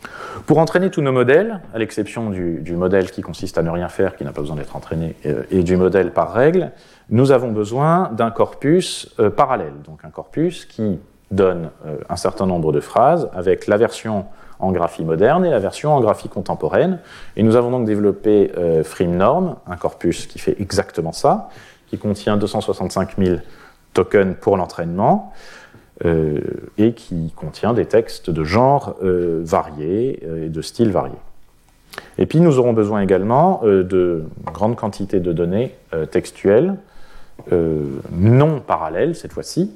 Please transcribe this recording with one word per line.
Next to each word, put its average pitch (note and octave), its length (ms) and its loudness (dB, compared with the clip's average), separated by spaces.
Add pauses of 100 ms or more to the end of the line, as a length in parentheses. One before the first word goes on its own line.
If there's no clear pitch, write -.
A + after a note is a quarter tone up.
(460)
Pour D3+ 120 4
entraîner F3+ 320 2
tous E3+ 100 -2
nos C3+ 120 2
modèles, D#3+ 480 4 (120)
à A2+ 60 -6
l'exception A2 500 -4
du, F2 320 -4
du E2+ 160 -6
modèle F#2 340 2
qui G2 120 -10
consiste - 340 -10
à E2 60 2
ne E2 80 -2
rien F2 180 -4
faire, - 280 -2
qui - 80 -10
n'a C#2 80 -8
pas D2 100 -8
besoin D2+ 140 -6
d'être D2 200 -10
entraîné, D#2+ 480 -6
euh, C#2 260 -4
et F#2 120 2
du F2+ 140 2
modèle F#2 340 4
par E2 220 0
règle, D3+ 380 2 (380)
nous C3 220 4
avons B2 200 4
besoin C3+ 640 0
d'un A#2 180 0
corpus, - 880 0
euh, G#2 100 4
parallèle, A2 420 0 (140)
donc D#2+ 180 -20
un D#2+ 60 -18
corpus - 560 -6
qui G#2 320 -4 (320)
donne, F#2 400 0 (160)
euh, D2+ 100 -8 (140)
un F2 60 -4
certain F#2+ 300 -2
nombre E2 260 0
de C#3 80 0
phrases C#3+ 540 2
avec F2+ 320 0
la G#2 120 2
version G#2+ 480 -2 (320)
en F#2+ 120 -2
graphie E2+ 340 -2
moderne A2+ 420 2
et E3 40 2
la B2+ 80 2
version D3 360 -2
en C3+ 60 4
graphie G#2 280 0
contemporaine. G#2 720 -2 (380)
Et G2+ 60 0
nous A2 140 6
avons A#2+ 140 4
donc B2 160 0
développé, G#2 720 2
euh, E2 260 2
Frame F2 320 -2
Norm, C#3+ 400 2 (100)
un F2+ 100 -10
corpus - 500 -4
qui - 120 -18
fait - 220 -2
exactement F2+ 520 -4
ça, F#3 360 0 (400)
qui F#2+ 100 -8
contient G#2 380 -2
deux G#2 100 0
cent G#2+ 140 -4
soixante-cinq F#2+ 560 -4
mille F2+ 260 2 (520)
tokens G2 460 2
pour G2 160 2
l'entraînement, F2+ 760 -2 (720)
euh, D#2+ 360 0 (360)
et A2+ 160 4
qui E2 440 -8
contient E2 360 -4
des G#2 140 0
textes - 420 0
de D#2+ 140 -2
genre, B2 600 2
euh, F2 420 0
variés, E2 800 -2
euh, E2 200 -6
et - 20 -6
de D#2 140 -6
styles A#2 280 0
variés. D2+ 240 -2 (1040)
Et - 80 2
puis D#3 140 2
nous D#3 180 6
aurons A#2+ 140 4
besoin G#2+ 280 2
également, A2 600 2
euh, G2 220 4
de F2+ 400 0 (280)
grandes G#2 220 -2
quantités G2+ 460 -4
de F2 120 -2
données, F2 440 -2 (160)
euh, D#2+ 140 -4
textuelles, G#2 680 2 (800)
euh, D#2+ 320 0 (260)
non B2 500 4
parallèles F2+ 540 -2
cette - 180 -12
fois-ci, F#3 440 -4